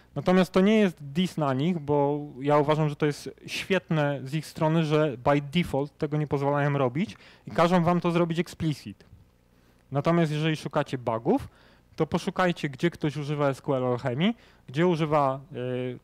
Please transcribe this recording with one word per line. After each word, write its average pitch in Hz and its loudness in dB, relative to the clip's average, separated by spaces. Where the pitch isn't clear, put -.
Natomiast 185 2
to 185 4
nie 214 6
jest 180 0
diss 151 -2
na 143 0
nich, 160 0
bo 147 0
ja 147 4
uważam, 151 2
że 147 -6
to 156 -2
jest - -4
świetne 147 -2
z 131 -8
ich 156 -4
strony, 160 0
że 151 2
by 147 2
default 143 -4
tego 151 -2
nie 151 -2
pozwalają 143 0
robić 135 -2
i - -14
każą 175 4
wam 175 2
to 175 0
zrobić 170 0
explicit. - -6
Natomiast 160 2
jeżeli 156 0
szukacie 147 -4
bugów, 120 -2
to 156 0
poszukajcie, 180 -2
gdzie 165 -2
ktoś 151 -4
używa 147 0
S 131 -4
Q 143 -2
L 127 0
Alchemy, 127 0
gdzie 151 0
używa, 147 2
y, 123 -6